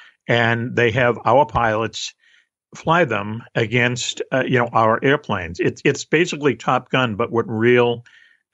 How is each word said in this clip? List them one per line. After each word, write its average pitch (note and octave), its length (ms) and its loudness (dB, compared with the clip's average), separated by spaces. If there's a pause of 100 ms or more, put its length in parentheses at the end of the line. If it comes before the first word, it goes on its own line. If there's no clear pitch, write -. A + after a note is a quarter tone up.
(280)
and A#2 480 0
they A#2+ 160 2
have A#2+ 320 2
our B2+ 200 6
pilots A2+ 720 -2 (600)
fly E3 280 2
them A2 380 -6 (140)
against, B2 640 -2 (100)
uh, C3 140 0
you B2+ 120 0
know, A#2+ 140 0
our A2+ 320 2
airplanes. G2 540 -2
It's, - 260 -2
it's C#3 200 0
basically D3+ 500 0
Top B2+ 360 -2
Gun, B2 260 0
but G#2 160 -4
with A2+ 160 -2
real, A#2+ 560 2 (500)